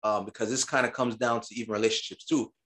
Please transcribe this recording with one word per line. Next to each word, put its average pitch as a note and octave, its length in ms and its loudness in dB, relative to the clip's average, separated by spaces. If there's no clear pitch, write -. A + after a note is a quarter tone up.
um, G#2 220 0
because G#2+ 240 -4
this C3 160 0
kinda B2+ 260 2
comes A#2+ 240 0
down A#2 260 0
to - 140 -12
even A2+ 180 -4
relationships A2 520 0
too. C#3 260 0